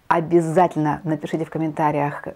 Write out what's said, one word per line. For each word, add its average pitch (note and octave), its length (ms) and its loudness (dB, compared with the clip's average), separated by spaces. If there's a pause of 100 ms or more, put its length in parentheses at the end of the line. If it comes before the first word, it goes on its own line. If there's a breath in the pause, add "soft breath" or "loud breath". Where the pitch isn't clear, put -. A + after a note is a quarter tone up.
Обязательно D#3+ 960 2
напишите D#3 420 -4
в - 60 -10
комментариях, D3+ 840 -2